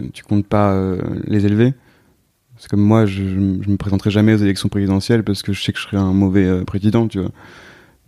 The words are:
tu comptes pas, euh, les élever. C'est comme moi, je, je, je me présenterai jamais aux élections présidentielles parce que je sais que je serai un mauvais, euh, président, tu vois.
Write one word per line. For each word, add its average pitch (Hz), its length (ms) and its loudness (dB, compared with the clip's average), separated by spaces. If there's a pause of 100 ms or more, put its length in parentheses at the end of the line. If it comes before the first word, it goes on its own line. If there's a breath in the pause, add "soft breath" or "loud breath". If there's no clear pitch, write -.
(140)
tu - 100 -20
comptes 101 240 0
pas, 104 260 2
euh, 95 260 -2 (260)
les 104 200 0
élever. 110 280 4 (840 soft breath)
C'est - 120 -20
comme 101 120 0
moi, 107 260 4
je, 98 160 -4
je, 95 60 -4 (340)
je 101 60 -4
me 98 80 0
présenterai 98 340 -2
jamais 107 220 4
aux 110 40 4
élections 98 320 -2
présidentielles 98 540 0
parce 101 180 -4
que - 120 -6
je 95 100 -8
sais - 80 -2
que - 80 -12
je - 60 -10
serai 104 120 -4
un 95 160 2
mauvais, 98 320 2
euh, 92 200 0
président, 107 420 0
tu 101 120 -6
vois. 90 120 -4 (760 loud breath)